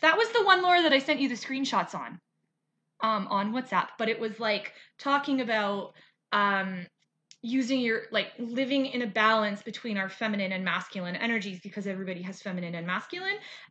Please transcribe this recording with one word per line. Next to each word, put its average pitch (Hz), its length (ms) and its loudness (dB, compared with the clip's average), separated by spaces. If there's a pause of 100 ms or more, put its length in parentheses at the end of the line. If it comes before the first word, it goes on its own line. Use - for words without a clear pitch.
that 320 160 6
was 440 120 4
the 453 140 4
one, 381 180 8
Laura, 359 220 6
that 302 100 4
I 269 60 8
sent 277 200 0
you 277 100 0
the 247 60 -4
screenshots 262 600 -2
on, 139 240 -10 (800)
um, 220 300 0
on 202 220 0
WhatsApp. 247 340 -2 (100)
But 220 120 -2
it 226 100 -2
was, 214 200 -6
like, 214 340 -2 (260)
talking 277 420 0
about, 208 520 -2 (380)
um, 190 540 0 (560)
using 254 380 2
your, 226 320 0
like, 202 160 0 (100)
living 262 480 0
in 254 160 -4
a 240 60 -2
balance 214 560 4
between 220 340 -6
our 190 120 -2
feminine 202 420 -2
and 185 120 -4
masculine 180 520 -4
energies, 208 460 -2
because 202 260 -8
everybody 185 340 -6
has 185 200 -10
feminine 180 340 -6
and 170 100 -6
masculine, 359 520 -4 (340)